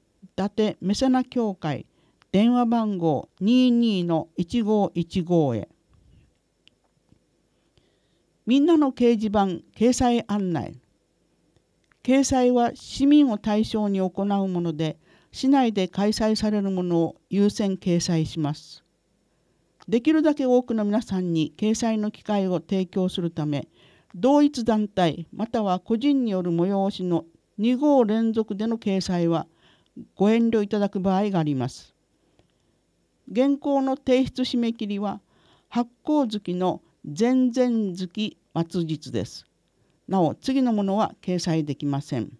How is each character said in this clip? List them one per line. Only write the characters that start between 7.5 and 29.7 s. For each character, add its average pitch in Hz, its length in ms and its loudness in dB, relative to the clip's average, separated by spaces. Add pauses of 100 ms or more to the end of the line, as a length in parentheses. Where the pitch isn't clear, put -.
み 247 120 4
ん 285 60 4
な 330 140 6
の 277 120 4
掲 233 300 2
示 214 60 0
板、 196 340 0 (160)
掲 240 160 4
載 240 340 0
案 196 280 -2
内。 123 260 -8 (1200)
掲 262 220 2
載 254 260 2
は 240 240 0
市 - 300 -6
民 285 260 6
を 208 60 -2
対 214 280 0
象 208 260 -2
に 196 80 0
行 185 100 0
う 196 400 -2
も 180 140 -2
の 165 100 -2
で、 156 240 -6 (340)
市 - 160 -6
内 262 280 4
で 185 140 0
開 208 240 0
催 220 220 0
さ 214 160 -2
れ 208 120 0
る 196 80 -2
も 180 120 -2
の 175 180 0
を - 160 -2 (120)
優 202 220 2
先 196 260 -2
掲 175 240 0
載 165 240 0
し 165 160 -6
ま 147 140 -2
す。 - 280 -20 (1040)
で 226 140 0
き 285 100 2
る 311 120 4
だ 302 120 2
け 277 120 -2
多 247 160 4
く 247 100 -8
の 214 140 -2
皆 208 160 0
さ 185 180 -4
ん 175 140 -2
に 156 200 0
掲 214 200 0
載 220 240 -2
の 208 120 -4
機 - 140 -14
会 202 240 0
を 175 120 -2
提 190 260 -2
供 185 240 -2
す 190 100 -6
る 170 100 -2
た 160 140 -6
め、 147 240 -4 (460)
同 262 280 4
一 294 220 0
団 214 240 0
体 165 460 -2
ま 220 120 -6
た 226 160 -2
は 190 180 -2
個 226 180 -2
人 269 260 0
に 220 60 -2
よ 185 100 -2
る 175 100 -2
催 196 400 0
し 185 140 -8
の 170 220 -2 (320)
二 233 160 2
号 277 300 4
連 220 280 0
続 214 240 -4
で 214 100 -4
の 226 120 -2
掲 190 240 -2
載 175 260 0
は 165 180 -2 (720)